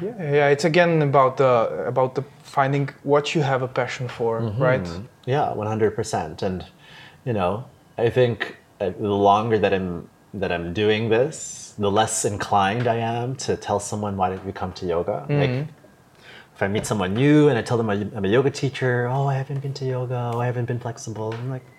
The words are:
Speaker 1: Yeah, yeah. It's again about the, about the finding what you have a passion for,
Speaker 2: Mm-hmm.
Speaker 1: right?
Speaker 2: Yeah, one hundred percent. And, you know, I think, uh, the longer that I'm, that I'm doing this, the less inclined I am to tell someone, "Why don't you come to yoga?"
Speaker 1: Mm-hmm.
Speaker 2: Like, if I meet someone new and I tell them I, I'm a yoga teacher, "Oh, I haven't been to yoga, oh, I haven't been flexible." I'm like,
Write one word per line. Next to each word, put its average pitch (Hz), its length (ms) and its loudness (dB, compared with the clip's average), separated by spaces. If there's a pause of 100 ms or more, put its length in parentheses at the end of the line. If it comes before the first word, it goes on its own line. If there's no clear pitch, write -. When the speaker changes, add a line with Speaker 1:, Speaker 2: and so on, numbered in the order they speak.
Speaker 1:
Yeah, 185 320 -6
yeah. 147 160 4
It's 143 160 4
again 170 380 4
about 135 340 4
the, 113 500 2
about 127 280 0
the 139 80 -2 (200)
finding 139 460 0 (140)
what 143 320 2
you 160 80 2
have 135 200 0
a 127 60 -4
passion 123 400 -4
for, 113 320 -2
Speaker 2:
Mm-hmm. 113 220 -2
Speaker 1:
right? 127 260 2 (380)
Speaker 2:
Yeah, 131 280 0
one 107 120 -4
hundred 107 300 2
percent. 90 460 -4
And, 92 220 -2 (600)
you 127 80 -4
know, 101 320 0 (340)
I 117 120 2
think, 120 460 0 (240)
uh, 95 100 0
the 104 180 -4
longer 101 500 4
that 98 140 2
I'm, 92 360 -4 (260)
that 92 180 -4
I'm 85 220 -4
doing 107 340 0
this, - 720 -2
the 101 120 0
less 107 360 0
inclined 104 600 0
I 117 100 2
am 117 400 -4
to 104 200 -2
tell 104 240 -2
someone, 104 380 -4
"Why 92 100 0
don't 95 180 -6
you 98 60 -6
come 95 220 -8
to - 120 -10
yoga?" 90 420 -2
Speaker 1:
Mm-hmm. 147 120 2
Speaker 2:
Like, 135 280 -2 (840)
if - 80 -4
I 98 60 0
meet 101 180 -2
someone 98 280 -2
new 147 340 6
and 131 100 4
I 113 40 -2
tell 120 160 0
them 113 120 0
I, 101 40 2 (200)
I'm 104 100 -4
a 95 40 2
yoga 131 220 4
teacher, 127 600 -2
"Oh, 139 160 0
I 139 80 0
haven't 135 260 -6
been 139 140 -8
to 135 120 -8
yoga, 123 480 -4
oh, 120 60 -2
I 120 60 0
haven't 120 200 -2
been 120 120 -4
flexible." 110 540 -8
I'm 120 180 -8
like, 131 140 -10 (140)